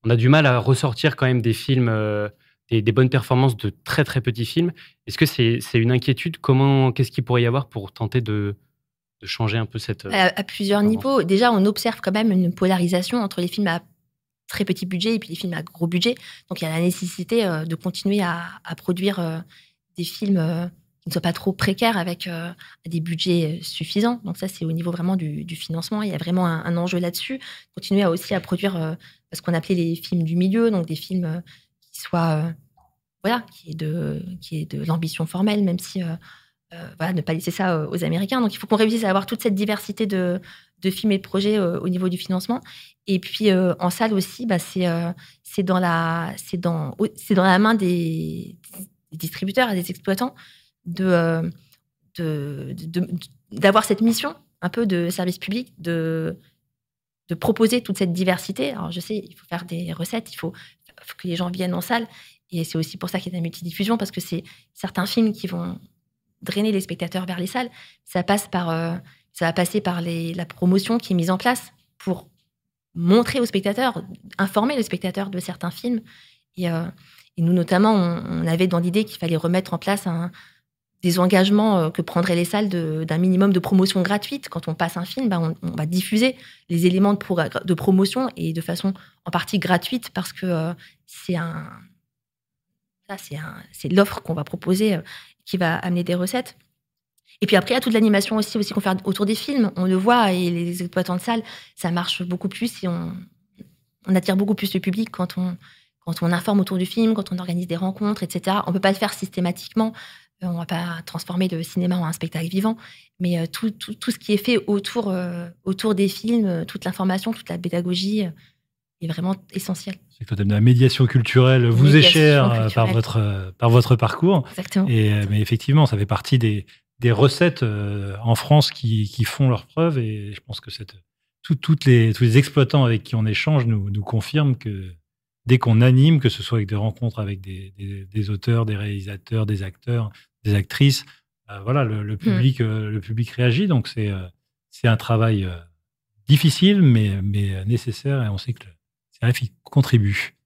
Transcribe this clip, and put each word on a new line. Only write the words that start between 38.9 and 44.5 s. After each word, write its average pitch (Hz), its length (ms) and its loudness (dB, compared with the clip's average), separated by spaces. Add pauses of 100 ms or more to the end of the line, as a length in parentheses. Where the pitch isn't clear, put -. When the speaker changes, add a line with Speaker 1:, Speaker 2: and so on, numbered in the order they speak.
Speaker 2:
à 196 40 2
avoir 190 180 2
toute 233 140 -6
cette 208 140 0
diversité 208 520 -2
de, 185 340 -2 (400)
de 190 80 0
films 202 240 0
et 196 60 2
de 190 40 -8
projets, 202 340 0
euh, 180 220 0
au - 80 -4
niveau 180 220 -2
du 180 80 -2
financement. 190 420 -4 (480)
Et 190 120 0
puis, 214 300 0
euh, 185 300 4
en 180 120 0
salle 226 220 0
aussi, 190 320 -4
bah, 196 140 0